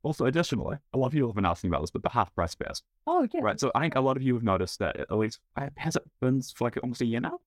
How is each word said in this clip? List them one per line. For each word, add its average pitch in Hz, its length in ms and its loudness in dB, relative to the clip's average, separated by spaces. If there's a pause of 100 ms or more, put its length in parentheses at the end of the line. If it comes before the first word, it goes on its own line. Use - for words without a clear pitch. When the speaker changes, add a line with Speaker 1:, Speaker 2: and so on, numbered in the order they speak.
Speaker 1:
also, 147 220 0
additionally, 143 520 0 (160)
a 131 40 0
lot 131 100 2
of 127 60 -2
people 139 160 2
have 98 60 -6
been 101 100 2
asking 87 260 0
about 71 100 2
this, 82 100 -4
but - 120 -4
the - 60 0
half 110 240 0
price 85 220 -2
fares. - 280 -8 (220)
Speaker 2:
Oh, 320 280 4
yeah. 330 80 -2
Speaker 1:
Right. - 180 0
So 135 160 2
I 139 60 2
think 160 140 -2
a 135 60 4
lot 131 160 2
of 131 60 -4
you 127 120 4
have 117 80 -2
noticed 95 360 0
that, 90 180 -2
at - 140 -6
least, 107 280 0 (380)
has 160 200 -2
it - 60 -4 (180)
been 127 200 2
for, - 240 -6
like, 117 160 -2
almost 123 200 -4
a 123 40 2
year 117 140 0
now? 359 280 -6